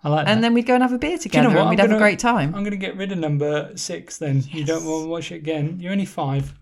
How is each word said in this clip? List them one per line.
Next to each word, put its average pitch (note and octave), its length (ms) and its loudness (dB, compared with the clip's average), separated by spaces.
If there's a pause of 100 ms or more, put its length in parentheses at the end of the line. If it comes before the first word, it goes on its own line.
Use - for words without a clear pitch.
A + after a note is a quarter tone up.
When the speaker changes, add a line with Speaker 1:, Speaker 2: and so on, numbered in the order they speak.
Speaker 1:
I D3 40 -2
like D3+ 180 2
Speaker 2:
And A3 120 4
Speaker 1:
that. - 20 2
Speaker 2:
then A#3 120 4
we'd A#3 120 2
go B3+ 80 4
and B3 100 6
have B3 80 2
a B3+ 60 -2
beer D4+ 200 -2
Speaker 1:
Do - 160 -8
you B3 80 6
know B3 60 6
Speaker 2:
together - 80 -
Speaker 1:
what? F3+ 60 6
Speaker 2:
and G#3+ 80 2
we'd G#3+ 100 2
Speaker 1:
I'm G3 40 6
Speaker 2:
have G#3 80 4
a - 20 4
Speaker 1:
gonna, A3 100 2
Speaker 2:
great G#3 160 4
time. A3 340 0
Speaker 1:
I'm G3+ 120 -4
gonna G3+ 100 -4
get F#3+ 220 -6
rid G3 160 -6
of F3+ 60 -4
number D3 580 -2
six - 400 -10
then. C#3 340 0
You D#3 140 -6
don't D#3+ 160 -2
Speaker 2:
Yes. D#3+ 40 -8
Speaker 1:
wanna D#3+ 220 -4
watch E3 240 -8
it E3+ 40 -12
again. D#3 440 -4
You're F3+ 140 -8
only G3 100 0
five. C#3 580 -4